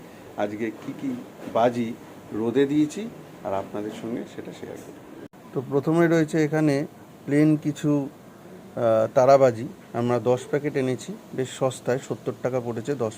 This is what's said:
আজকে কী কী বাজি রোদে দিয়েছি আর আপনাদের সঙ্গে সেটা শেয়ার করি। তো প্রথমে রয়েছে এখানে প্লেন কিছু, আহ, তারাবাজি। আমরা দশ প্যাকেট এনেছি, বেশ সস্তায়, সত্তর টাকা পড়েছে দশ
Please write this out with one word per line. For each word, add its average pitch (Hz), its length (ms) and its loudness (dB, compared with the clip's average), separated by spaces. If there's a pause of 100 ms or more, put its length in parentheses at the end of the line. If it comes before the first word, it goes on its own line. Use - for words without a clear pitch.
(380)
আজকে 107 340 -2 (140)
কী 139 160 -10
কী 143 80 -4 (440)
বাজি 120 400 2 (400)
রোদে 117 320 2
দিয়েছি 151 440 0 (340)
আর 92 100 -4
আপনাদের 104 380 -6 (100)
সঙ্গে 120 220 -6 (120)
সেটা - 240 -12
শেয়ার - 160 -12
করি। - 520 -18 (260)
তো 139 160 -4
প্রথমে 160 380 2
রয়েছে 160 360 2
এখানে 151 420 2 (400)
প্লেন 151 320 4
কিছু, 147 520 -2
আহ, - 1040 -2
তারাবাজি। 131 540 8 (260)
আমরা 120 260 2
দশ 123 200 2 (100)
প্যাকেট 143 280 -2
এনেছি, 131 360 -2 (220)
বেশ 131 140 -4
সস্তায়, 131 580 -2
সত্তর 123 340 -6
টাকা 131 180 0
পড়েছে 117 360 -4
দশ 113 220 -2